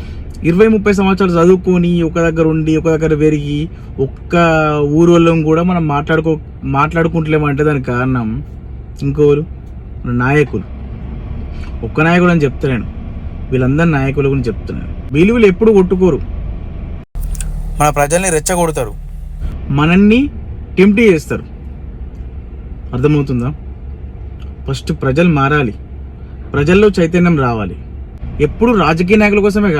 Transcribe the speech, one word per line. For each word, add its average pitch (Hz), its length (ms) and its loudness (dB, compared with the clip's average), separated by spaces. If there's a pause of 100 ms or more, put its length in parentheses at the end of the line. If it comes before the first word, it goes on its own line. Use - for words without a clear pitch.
(480)
ఇరవై 185 240 6
ముప్పై 202 260 2
సంవత్సరాలు 190 380 2
చదువుకొని, 175 540 4 (180)
ఒక 160 80 -6 (100)
దగ్గర 160 280 2
ఉండి, 156 260 0
ఒక 165 140 0
దగ్గర 156 260 0
పెరిగి, 147 400 2 (460)
ఒక్క - 280 -8 (640)
ఊరోళ్ళం 170 400 6 (100)
కూడా 160 220 4
మనం 175 120 0 (100)
మాట్లాడుకో-, 156 480 0 (380)
మాట్లాడుకుంటలేమంటే 156 880 0
దానికి 139 240 -2
కారణం 123 360 -2 (760)
ఇంకోరు, 147 380 2 (600)
మన 127 100 -4 (120)
నాయకులు. 135 420 0 (1200)
ఒక్క 131 200 -2
నాయకుడు 175 280 4
అని 160 100 2
చెప్తలేను, 127 420 -2 (640)
వీళ్ళందరి 135 440 2
నాయకుల 135 360 0
గురించి 127 180 -2
చెప్తున్నాను. - 400 -8 (240)
వీళ్ళు 185 200 6
వీళ్ళు 226 180 6
ఎప్పుడు 220 260 4
కొట్టుకోరు, 185 400 4 (1600)
మన 147 100 2 (100)
ప్రజల్ని 175 380 0
రెచ్చగొడతారు, 156 560 0 (840)
మనల్ని 196 420 6 (560)
టెంప్ట్ 202 240 6 (100)
చేస్తారు. 147 340 -2 (1500)
అర్థమవుతుందా? 135 560 0 (1160)
ఫస్ట్ 135 260 -4 (120)
ప్రజలు 147 340 4
మారాలి, 139 360 2 (800)
ప్రజల్లో 185 440 6
చైతన్యం 175 380 4 (100)
రావాలి. 107 300 -4 (720)
ఎప్పుడు 233 220 2 (140)
రాజకీయ 175 380 2
నాయకుల 208 240 2
కోసమే 202 340 2